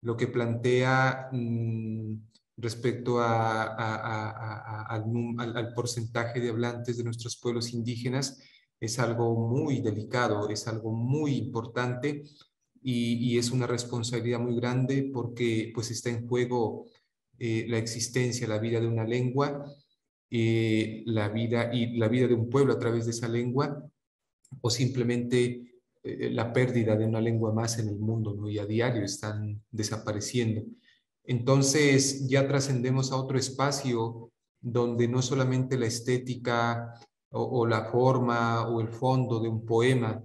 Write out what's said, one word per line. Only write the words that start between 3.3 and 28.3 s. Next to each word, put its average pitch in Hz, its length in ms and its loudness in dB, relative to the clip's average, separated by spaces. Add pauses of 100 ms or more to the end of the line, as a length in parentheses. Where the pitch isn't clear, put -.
a, 110 320 -4
a, 110 340 -4
a, 110 300 -10
a, 110 360 -8
al 110 160 -2
num-, 117 300 -2
al, 117 160 -4
al 113 160 -4
porcentaje 117 680 -4
de 120 120 -2
hablantes 117 440 -2
de 117 80 -6
nuestros 117 320 -6
pueblos 120 380 -4
indígenas 123 680 -4 (380)
es 113 200 -6
algo 117 480 2
muy 131 320 0
delicado, 107 720 0
es 107 180 -6
algo 113 240 -4
muy 131 460 0
importante 123 880 -4 (580)
y, 120 320 0
y 120 240 2
es 120 120 2
una 127 160 0
responsabilidad 120 760 -2
muy 120 160 0
grande 131 560 0
porque, 117 600 -2
pues, 113 160 -4
está 117 200 -6
en 120 180 -4
juego, 123 580 0 (540)
eh, 113 300 0
la 117 80 2
existencia, 120 680 -2
la 107 140 -2
vida 113 220 0
de 117 60 0
una 113 180 0
lengua, 127 580 0 (680)
eh, 113 760 2
la 110 240 0
vida 117 440 0
y 117 240 0
la 110 120 4
vida 123 180 4
de 120 60 6
un 113 160 0
pueblo 131 240 4
a 107 60 0
través 117 260 0
de 117 60 -2
esa 117 180 -4
lengua, 123 600 -2 (680)
o 120 100 0
simplemente, 120 1120 0 (220)
eh, - 280 -4
la 120 200 0
pérdida 117 460 4
de 110 80 2
una 113 160 2
lengua 113 320 2
más 113 260 0
en 107 80 0
el 101 80 -2
mundo, 107 400 -2